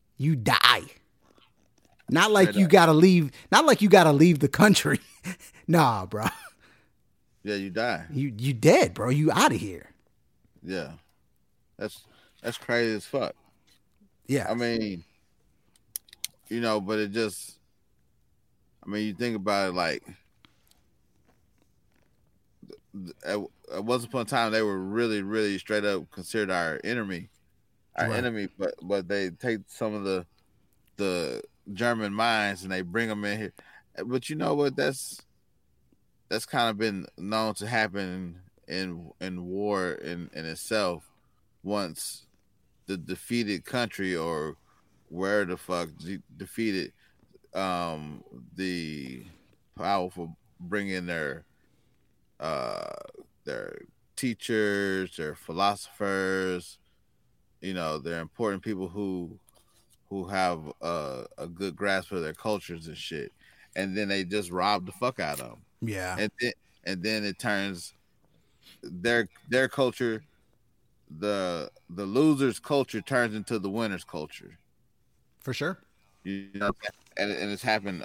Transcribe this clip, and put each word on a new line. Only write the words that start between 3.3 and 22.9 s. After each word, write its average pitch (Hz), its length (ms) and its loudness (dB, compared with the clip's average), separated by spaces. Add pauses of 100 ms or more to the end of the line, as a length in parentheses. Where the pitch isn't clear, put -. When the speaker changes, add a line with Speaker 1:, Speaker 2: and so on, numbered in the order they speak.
Speaker 1:
not 269 160 10
like 262 160 8
you 208 60 8
gotta 175 240 12
leave 160 280 8
the 143 100 4
country. - 500 6 (240)
<laughs> 185 140 -10 (280)
Nah, 127 400 6
bro. 104 200 -4 (1160)
Speaker 2:
Yeah, 101 120 -4
you 98 140 -6
die. 92 420 -2
Speaker 1:
You, 139 260 -4
you 131 160 -2
dead, 120 400 6
bro. 110 160 -2
You 151 220 4
outta 285 240 6
here. 101 340 -8 (720)
Speaker 2:
Yeah. 85 300 -6 (840)
That's, - 260 -10 (380)
that's 120 160 -6
crazy 120 360 0
as 104 120 -6
fuck. 127 280 -4 (920)
Speaker 1:
Yeah. 127 240 -2
Speaker 2:
I - 20 0
mean, 113 520 -2 (1400)
you 113 100 -4
know, 110 220 0
but 107 180 -2
it 101 140 -2
just, 110 440 -4 (1300)
I - 40 -12
mean, 104 180 -2
you 104 60 -4
think 113 240 -2
about 98 320 2
it, 90 40 -4
like, 82 300 0 (2750)
th-, - 100 -20 (280)